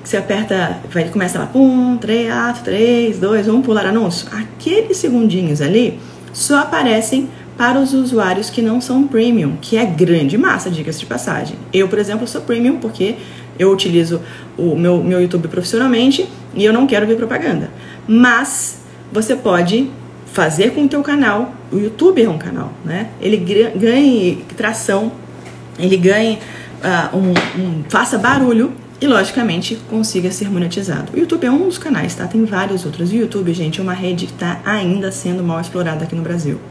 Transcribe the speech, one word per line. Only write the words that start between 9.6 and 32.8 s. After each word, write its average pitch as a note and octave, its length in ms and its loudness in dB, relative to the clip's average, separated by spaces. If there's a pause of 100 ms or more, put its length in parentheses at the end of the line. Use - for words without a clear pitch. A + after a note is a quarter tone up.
que - 160 0
é A#3 80 4
grande E3 520 2
massa, D#4+ 320 2
diga-se D#3 300 -4
de - 60 -10
passagem. - 500 -6 (160)
Eu, F#3+ 160 4
por F#3 100 0
exemplo, G#3+ 300 -2
sou - 140 -8
premium A#3+ 380 2
porque A3 360 -2 (420)
eu F#3+ 140 4
utilizo E3+ 480 2 (380)
o E3 180 2
meu, F3 260 4
meu F3+ 200 2
YouTube F3 260 0
profissionalmente B3 800 2 (260)
e G3+ 120 2
eu A3 80 6
não B3+ 120 4
quero G#3+ 220 2
ver A3+ 80 4
propaganda. A3+ 540 -2 (360)
Mas A#3+ 720 2 (300)
você A3+ 280 0
pode G#3 520 2 (440)
fazer F3 380 2
com D4 120 0
o C#4 60 4
teu C#4+ 120 -2
canal, B3+ 520 0 (180)
o F3+ 60 -2
YouTube B3 440 4
é A3+ 80 4
um D#3+ 80 -2
canal, - 360 -8 (100)
né? F3+ 240 -4 (140)
Ele G#3 160 2
gra-, G3+ 360 2
ganhe A3+ 680 4 (140)
tração, G#3+ 560 -2 (680)
ele F#3 160 4
ganhe, G#3 440 4 (440)
ah, E3+ 300 0
um, F#3 160 2 (280)
um, E3+ 300 -4
faça A#3+ 300 0
barulho B3 560 2 (260)
e, C#4 80 0
logicamente, G#3+ 680 0 (120)
consiga G#3+ 400 0
ser G3 220 -4
monetizado. F3 640 -2
O C4 40 -2
YouTube E4 280 0
é B3 60 2
um E4+ 180 2
dos F4 80 -4
canais, F3 380 -2
tá? F3+ 120 -8
Tem A3+ 160 2
vários G3 420 -2